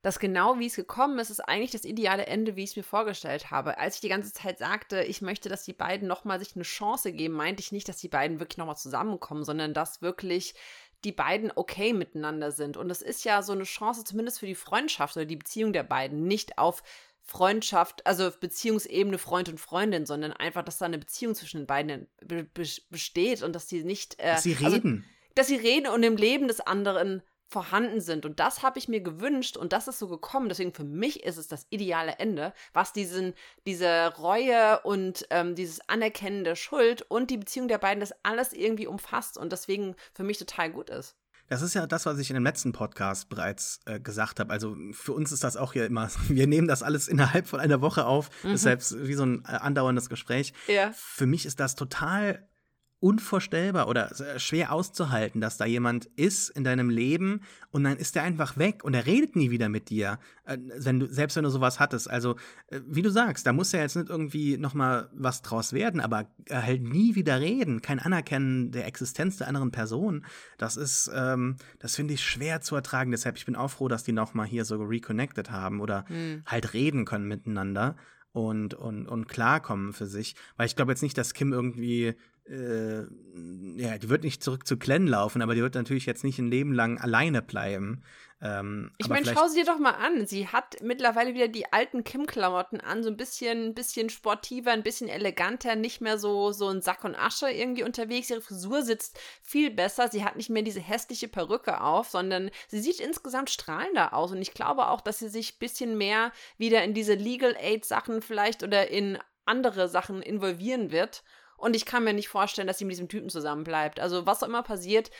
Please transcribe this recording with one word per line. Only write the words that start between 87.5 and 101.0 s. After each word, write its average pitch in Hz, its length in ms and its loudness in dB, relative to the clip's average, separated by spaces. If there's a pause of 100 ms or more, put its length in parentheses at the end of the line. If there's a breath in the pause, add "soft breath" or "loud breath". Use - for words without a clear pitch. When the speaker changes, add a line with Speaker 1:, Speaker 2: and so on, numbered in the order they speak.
Speaker 2:
Ähm, 101 560 -6
Speaker 1:
Ich 107 80 -4
Speaker 2:
aber 123 100 0
Speaker 1:
mein, 285 80 2
Speaker 2:
vielleicht 120 160 2
Speaker 1:
schau 330 80 6
sie 320 140 2
dir 320 40 2
doch 330 140 2
mal 277 120 4
an. 254 360 0
Sie 196 220 -4
hat - 320 -2
mittlerweile 240 540 2
wieder 247 120 4
die 220 240 -4
alten 233 320 2
Kim-Klamotten 202 800 -2
an, 190 200 -4
so 226 80 -2
ein 214 60 -4
bisschen, 233 580 -4
bisschen 226 360 -4
sportiver, 240 600 -2
ein 220 120 2
bisschen 226 240 -8
eleganter, 202 720 0
nicht 226 240 -4
mehr 220 160 0
so, 202 340 2
so 202 180 -2
in 190 120 -2
Sack - 240 -2
und - 100 -4
Asche - 340 0
irgendwie 247 340 -2
unterwegs. 240 460 -4
Ihre 233 120 -4
Frisur 208 420 -4
sitzt 226 340 -2 (240 loud breath)
viel 294 300 2
besser. 214 380 2
Sie 214 160 -2
hat 202 100 0
nicht - 140 -8
mehr 220 140 2
diese 202 180 -4
hässliche 226 480 -4